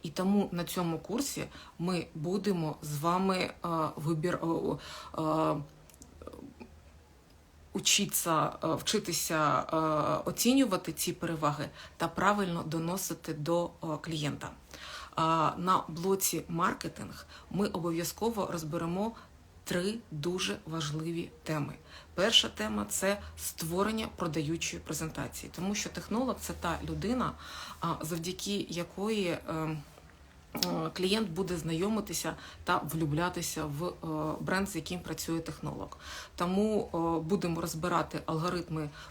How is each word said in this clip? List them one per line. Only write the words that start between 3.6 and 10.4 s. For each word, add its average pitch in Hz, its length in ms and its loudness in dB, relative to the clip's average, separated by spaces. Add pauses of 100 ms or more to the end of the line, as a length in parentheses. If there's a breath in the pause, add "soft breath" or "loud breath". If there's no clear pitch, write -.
вибір-, 160 480 0
е, - 800 -2
е, 156 340 4 (2250)
учиться, 170 800 4 (120)
е, 160 100 2
вчитися, 156 840 2
е, - 160 0 (540)
оцінювати 233 640 4